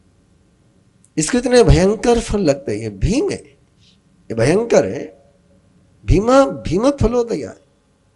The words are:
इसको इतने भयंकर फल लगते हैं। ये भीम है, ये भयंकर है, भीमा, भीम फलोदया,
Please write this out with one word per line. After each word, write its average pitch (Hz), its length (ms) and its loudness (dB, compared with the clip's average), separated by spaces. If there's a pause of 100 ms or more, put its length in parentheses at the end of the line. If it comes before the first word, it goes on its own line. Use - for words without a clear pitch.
(1160)
इसको 156 220 -2
इतने 247 260 4
भयंकर 208 560 2
फल 208 200 -4
लगते 143 320 -2
हैं। 104 80 -8
ये 113 100 -8
भीम 175 400 -2
है, 104 60 -6
ये - 1000 -20
भयंकर 147 520 0
है, - 180 -8 (1000)
भीमा, 240 420 4
भीम 190 440 -2
फलोदया, 226 640 -2 (600)